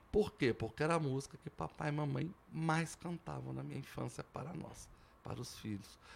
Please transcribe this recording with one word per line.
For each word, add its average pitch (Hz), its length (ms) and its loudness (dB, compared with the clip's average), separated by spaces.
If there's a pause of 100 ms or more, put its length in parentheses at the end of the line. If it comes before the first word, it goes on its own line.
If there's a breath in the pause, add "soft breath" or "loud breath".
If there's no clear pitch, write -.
(100)
Por 202 220 6
quê? 123 200 4
Porque 110 300 0
era 160 120 6
a 165 40 6
música 139 460 0
que - 40 -6
papai 156 420 -2
e - 20 0
mamãe 147 360 2 (240)
mais 160 440 4
cantavam 147 560 -6
na 131 100 -4
minha 143 160 -6
infância - 540 -6
para 151 200 -6
nós, - 360 -8 (340 soft breath)
para - 180 -6
os - 180 -8
filhos. 104 380 -6 (200 soft breath)